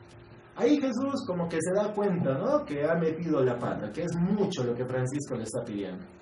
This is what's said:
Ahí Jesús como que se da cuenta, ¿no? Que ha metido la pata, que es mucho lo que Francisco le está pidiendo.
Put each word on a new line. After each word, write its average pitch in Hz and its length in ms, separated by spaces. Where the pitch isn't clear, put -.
Ahí 269 240
Jesús 269 480
como 175 220
que 165 100
se 175 160
da 208 180
cuenta, 165 440
¿no? 277 260
Que 147 220
ha 165 100
metido 160 480
la 123 140
pata, 107 340
que 160 120
es 175 120
mucho 185 480
lo 120 100
que 123 120
Francisco 131 500
le 110 80
está 117 220
pidiendo. 95 400